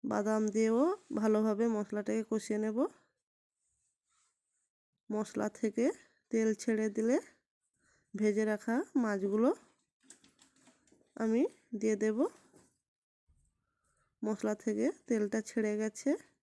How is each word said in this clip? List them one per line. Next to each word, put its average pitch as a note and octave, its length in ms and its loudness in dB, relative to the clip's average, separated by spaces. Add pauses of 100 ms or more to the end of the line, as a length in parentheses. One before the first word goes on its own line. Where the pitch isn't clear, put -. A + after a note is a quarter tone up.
বাদাম G#3+ 460 0
দিয়েও A3 340 2 (300)
ভালোভাবে G#3+ 540 2
মশলাটাকে G#3+ 600 -2
কষিয়ে G#3+ 300 -2
নেব। G#3+ 180 -2 (2250)
মশলা G#3 380 -4 (120)
থেকে A3+ 260 0 (460)
তেল A3 240 2
ছেড়ে A3 340 0
দিলে A3+ 280 0 (960)
ভেজে G#3 320 2
রাখা G#3+ 300 -2 (200)
মাছগুলো G#3+ 540 2 (1700)
আমি A3+ 260 2 (360)
দিয়ে A3 200 0
দেব। G#3+ 200 0 (2000)
মশলা G#3+ 340 -2
থেকে G#3+ 300 -2 (200)
তেলটা G#3+ 360 0
ছেড়ে G#3+ 360 -2
গেছে। A3 340 -2 (320)